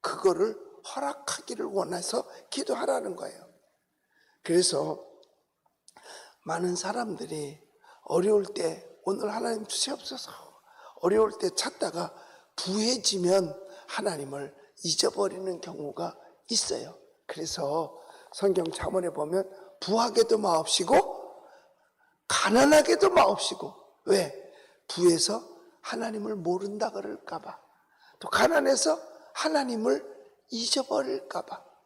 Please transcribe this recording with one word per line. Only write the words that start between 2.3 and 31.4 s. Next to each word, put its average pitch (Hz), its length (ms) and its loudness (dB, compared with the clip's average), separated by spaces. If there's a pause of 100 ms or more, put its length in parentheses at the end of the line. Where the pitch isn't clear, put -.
기도하라는 247 680 -2
거예요. - 300 -12 (960)
그래서 160 640 0 (1400)
많은 175 300 -2
사람들이 160 840 -6 (440)
어려울 196 500 4
때 160 340 -4 (160)
"오늘 202 300 -2
하나님 226 320 -4
주시옵소서." - 680 -6 (680)
어려울 208 360 4
때 185 160 0
찾다가 170 600 -4 (420)
부해지면 196 1040 2 (260)
하나님을 143 680 -6 (280)
잊어버리는 190 760 -2
경우가 160 560 -8 (320)
있어요. 151 480 -4 (300)
그래서 156 720 -4 (340)
성경 185 380 2
잠언에 180 380 -2
보면 165 400 -2 (320)
"부하게도 226 560 4
마옵시고 - 1040 2 (840)
가난하게도 294 840 6
마옵시고." - 640 2 (320)
왜? - 380 2 (440)
부에서 170 560 2 (380)
하나님을 220 540 -6
모른다 202 560 -2
그럴까 - 500 -10
봐, - 180 -14 (600)
또 - 100 -12
가난해서 311 680 4 (340)
하나님을 254 720 0 (440)
잊어버릴까 254 960 -2